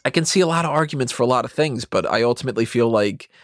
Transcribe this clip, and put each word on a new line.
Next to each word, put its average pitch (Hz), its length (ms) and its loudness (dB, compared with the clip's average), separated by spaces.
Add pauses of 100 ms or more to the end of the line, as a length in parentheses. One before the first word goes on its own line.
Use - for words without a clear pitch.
I 135 60 -2
can 165 120 0
see - 160 0
a 175 80 4
lot 165 160 0
of 156 80 -2
arguments 147 400 0
for - 120 -2
a 117 40 2
lot 123 160 2
of 127 80 -8
things, 151 320 -2
but 95 220 -2
I 113 180 0
ultimately 120 400 0
feel 117 260 0
like 104 400 0 (140)